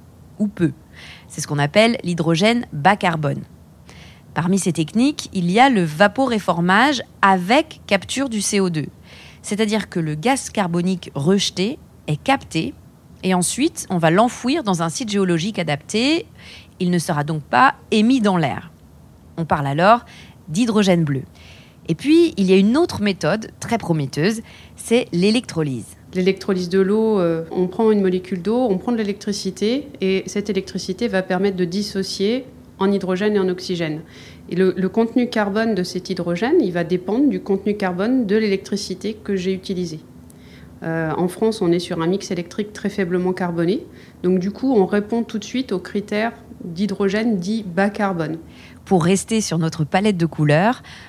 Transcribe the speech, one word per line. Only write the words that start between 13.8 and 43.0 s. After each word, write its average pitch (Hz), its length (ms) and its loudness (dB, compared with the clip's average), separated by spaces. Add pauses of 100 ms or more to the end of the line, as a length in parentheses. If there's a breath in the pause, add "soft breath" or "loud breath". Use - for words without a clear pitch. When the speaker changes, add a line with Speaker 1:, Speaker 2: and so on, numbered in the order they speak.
Speaker 1:
on 185 80 0
va 160 120 4
l'enfouir 247 520 2
dans 180 200 0
un - 60 0
site 226 220 -6
géologique 196 480 0
adapté. 208 680 -2 (520 loud breath)
Il 175 120 0
ne 180 80 2
sera 151 260 -2
donc 151 180 -4
pas 254 320 4 (160)
émis 226 300 4
dans 196 180 2
l'air. 123 320 -4 (680)
On 165 80 -4
parle 151 220 -2
alors 185 380 4 (440 loud breath)
d'hydrogène 190 540 2
bleu. 143 200 -2 (680 loud breath)
Et 165 60 0
puis, 320 420 4
il 196 80 2
y 185 80 4
a 190 40 8
une 208 200 4
autre 330 260 0
méthode 202 560 -2
très - 200 -4
prometteuse, 165 640 -2 (340 loud breath)
c'est - 360 0
l'électrolyse. 165 840 0 (180)
Speaker 2:
L'électrolyse 185 540 0
de 190 120 2
l'eau, 214 380 2
euh, 165 320 0
on 185 160 0
prend 220 240 2
une 208 120 4
molécule 185 400 -2
d'eau, 233 260 0
on 190 100 -2
prend 240 140 -4
de 226 60 -2
l'électricité 208 880 -4 (120)
et 190 260 0
cette 208 240 -6
électricité 190 580 -4
va 190 140 0
permettre 185 340 0
de 180 80 0
dissocier 196 800 -4 (340)
en 196 140 2
hydrogène 190 440 0
et - 20 4
en 185 100 2
oxygène. 165 540 -4 (460 loud breath)
Et - 80 -4
le, 185 200 2
le 190 120 0
contenu 233 400 2
carbone 214 460 0
de 180 80 0
cet 180 280 -8
hydrogène, 175 500 0
il 185 120 0
va 170 120 0
dépendre 196 440 0
du 185 120 0
contenu 202 360 0
carbone 208 500 0
de 202 100 2
l'électricité 202 800 -2
que 202 220 -4
j'ai 185 160 -2
utilisée. 180 480 -6 (840 loud breath)
Euh, 165 340 -4
en 180 120 0
France, 220 340 -2
on 170 100 2
est 170 60 2
sur 175 240 -6
un 165 40 0
mix 190 240 -2
électrique 196 420 -6
très - 160 -6
faiblement 185 440 -2